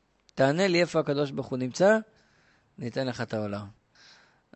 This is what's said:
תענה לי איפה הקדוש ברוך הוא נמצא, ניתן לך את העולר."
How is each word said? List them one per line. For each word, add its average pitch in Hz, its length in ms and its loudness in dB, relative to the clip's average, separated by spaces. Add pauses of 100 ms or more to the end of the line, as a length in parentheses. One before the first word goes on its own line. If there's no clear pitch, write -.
(360)
תענה 151 320 2
לי 175 140 4
איפה 165 180 0
הקדוש 143 320 0
ברוך 131 160 -8
הוא 131 100 -4
נמצא, 175 400 4 (800)
ניתן 127 300 -4
לך 123 140 -6
את 113 120 -6
העולר." 104 280 -4 (960)